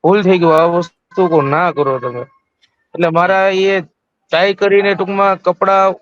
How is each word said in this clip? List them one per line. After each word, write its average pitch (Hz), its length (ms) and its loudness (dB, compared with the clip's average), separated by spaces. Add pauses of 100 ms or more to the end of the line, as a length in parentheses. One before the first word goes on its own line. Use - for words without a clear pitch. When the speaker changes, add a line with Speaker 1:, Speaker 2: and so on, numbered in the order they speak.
Speaker 1:
ભૂલ 190 160 4
થઈ 185 180 2
ગયું. 170 160 2
આ 160 160 2
વસ્તુ," 175 540 -6
કહું, 151 220 0
"ના 160 240 -2
કરો 139 260 -4
તમે." 120 260 -8 (720)
એટલે 170 160 0
Speaker 2:
હમ. - 0 -
Speaker 1:
મારા 185 360 0 (140)
એ 196 160 0
ટ્રાય - 760 -4
કરીને 202 360 0
ટૂંકમાં 196 480 -2
કપડાં 190 500 0 (140)